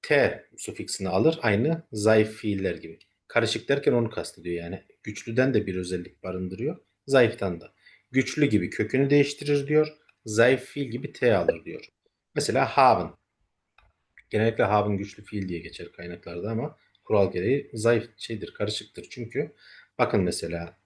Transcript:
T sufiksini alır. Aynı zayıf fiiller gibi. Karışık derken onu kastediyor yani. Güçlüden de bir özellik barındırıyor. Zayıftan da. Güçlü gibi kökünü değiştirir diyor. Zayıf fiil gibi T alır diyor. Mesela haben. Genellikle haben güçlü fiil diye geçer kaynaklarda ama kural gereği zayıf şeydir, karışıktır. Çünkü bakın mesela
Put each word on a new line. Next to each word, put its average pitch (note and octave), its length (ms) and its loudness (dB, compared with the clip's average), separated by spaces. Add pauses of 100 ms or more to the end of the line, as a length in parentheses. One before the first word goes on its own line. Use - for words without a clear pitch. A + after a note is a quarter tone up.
T C3+ 420 2 (140)
sufiksini - 500 -8
alır. A#2+ 340 2
Aynı B2 400 2 (100)
zayıf G#2+ 440 4
fiiller F#2+ 380 -4
gibi. E2 240 -16 (300)
Karışık A2 400 -2
derken C#3 240 2
onu A#2 180 2
kastediyor E2+ 540 -8
yani. F2+ 180 -10 (200)
Güçlüden A#2+ 520 -2
de G#2+ 120 2
bir F#2 100 -6
özellik F2+ 460 -8
barındırıyor. F#2+ 580 -8 (260)
Zayıftan G#2 540 2
da. - 120 -20 (380)
Güçlü C3+ 360 0
gibi G2 240 2
kökünü C3 400 0
değiştirir C#3+ 580 2
diyor. D3+ 200 2 (360)
Zayıf A#2 400 4
fiil C#3 260 -8
gibi C#3 220 -8
T A#2 240 2
alır E2 280 0
diyor. - 240 -14 (460)
Mesela C3+ 320 0
haben. A2+ 440 4 (1200)
Genellikle A2 340 2
haben G#2 320 2
güçlü G2+ 280 -8
fiil G2 240 -8
diye F2 100 -6
geçer E2 340 -14
kaynaklarda F2 580 -10
ama B2 260 -6 (280)
kural G2 280 2
gereği G#2+ 420 -2
zayıf A#2 440 0
şeydir, - 360 -10
karışıktır. A2 560 -8
Çünkü B2+ 420 -8 (460)
bakın A2 240 2
mesela E2+ 640 -4